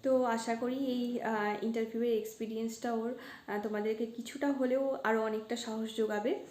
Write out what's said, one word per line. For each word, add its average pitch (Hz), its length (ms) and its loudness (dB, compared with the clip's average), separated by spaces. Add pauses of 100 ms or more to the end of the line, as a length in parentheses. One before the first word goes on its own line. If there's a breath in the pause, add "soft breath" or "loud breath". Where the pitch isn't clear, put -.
তো 262 220 6
আশা 233 300 2
করি 247 220 -2
এই, 247 460 0
আহ, 208 420 0
ইন্টারভিউয়ের 226 540 2
এক্সপিরিয়েন্সটা 226 760 -4
ওর, 233 200 0 (320 loud breath)
আহ, 208 160 -2
তোমাদেরকে 220 440 0
কিছুটা 277 460 -2
হলেও 269 520 2
আরও 220 180 4
অনেকটা 220 340 -2
সাহস 220 400 -4
যোগাবে 214 540 0